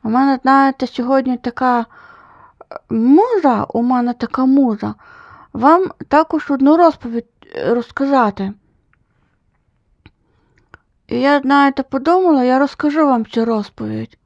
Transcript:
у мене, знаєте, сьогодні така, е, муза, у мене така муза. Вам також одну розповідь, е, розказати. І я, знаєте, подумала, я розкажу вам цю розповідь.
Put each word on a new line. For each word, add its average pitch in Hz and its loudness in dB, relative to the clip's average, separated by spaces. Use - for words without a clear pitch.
у 220 -6
мене, 262 0
знаєте, 269 2
сьогодні 254 -2
така, 247 -2
е, 233 -6
муза, 277 2
у - -6
мене 247 -2
така 247 -4
муза. 240 0
Вам 320 2
також 311 -2
одну 277 4
розповідь, 247 0
е, - -2
розказати. 233 -2
І 233 -4
я, 277 2
знаєте, 277 2
подумала, 302 0
я 254 2
розкажу 294 -2
вам 240 0
цю 226 -2
розповідь. 220 -8